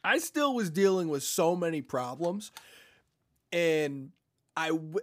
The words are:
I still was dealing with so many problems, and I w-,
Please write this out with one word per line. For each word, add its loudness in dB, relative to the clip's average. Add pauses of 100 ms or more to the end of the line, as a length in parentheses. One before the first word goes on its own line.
I 2
still 0
was 0
dealing 2
with -2
so 2
many -2
problems, -4 (1000)
and 0 (440)
I -2
w-, -2